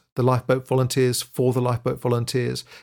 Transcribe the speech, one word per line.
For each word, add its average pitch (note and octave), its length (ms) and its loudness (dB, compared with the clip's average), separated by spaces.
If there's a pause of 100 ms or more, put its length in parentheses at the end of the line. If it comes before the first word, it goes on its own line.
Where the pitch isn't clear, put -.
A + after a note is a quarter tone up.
(140)
the B2+ 80 -2
lifeboat B2+ 440 2
volunteers, B2+ 560 2
for B2+ 300 0
the B2+ 80 0
lifeboat B2 400 -2
volunteers. A#2+ 640 -2 (180)